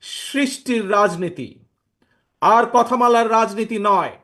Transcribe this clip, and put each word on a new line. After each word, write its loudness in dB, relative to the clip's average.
সৃষ্টির -4
রাজনীতি। -2
আর 4
কথামালার 2
রাজনীতি -2
নয়, 0